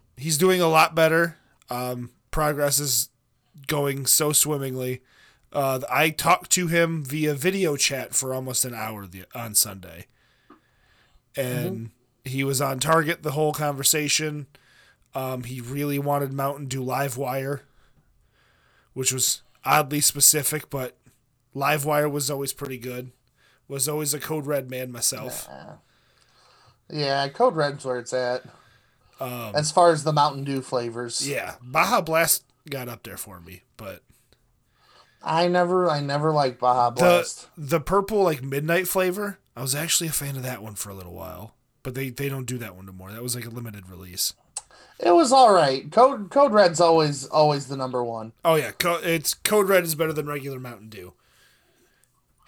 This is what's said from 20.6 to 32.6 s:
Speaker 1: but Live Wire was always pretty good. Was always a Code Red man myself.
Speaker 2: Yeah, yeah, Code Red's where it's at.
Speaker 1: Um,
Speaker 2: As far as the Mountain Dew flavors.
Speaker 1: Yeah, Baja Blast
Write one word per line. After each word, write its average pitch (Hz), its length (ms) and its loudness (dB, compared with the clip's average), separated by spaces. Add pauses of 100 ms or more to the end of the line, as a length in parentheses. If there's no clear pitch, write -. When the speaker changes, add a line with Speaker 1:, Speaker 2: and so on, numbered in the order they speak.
Speaker 1:
but 127 260 -6 (580)
Live 139 300 0
Wire 151 240 2
was 143 220 -2
always 139 240 -6
pretty 131 240 -8
good. 123 340 -10 (560)
Was 139 200 -2
always 151 260 -2
a 147 60 -6
Code 156 260 -6
Red 135 240 -2
man 127 220 -8
myself. 117 560 -6
Speaker 2:
Yeah, - 280 -18 (1120)
yeah, 139 400 -2
Code 233 280 2
Red's 143 280 -2
where 127 140 -4
it's 117 140 -10
at. 127 320 -2 (720)
Speaker 1:
Um, 117 380 -8
Speaker 2:
As 151 160 -2
far 175 180 8
as 147 140 0
the 156 80 0
Mountain 143 320 2
Dew 139 180 -4
flavors. 120 640 -6
Speaker 1:
Yeah, 123 340 -6
Baja 170 400 0
Blast 160 440 0 (260)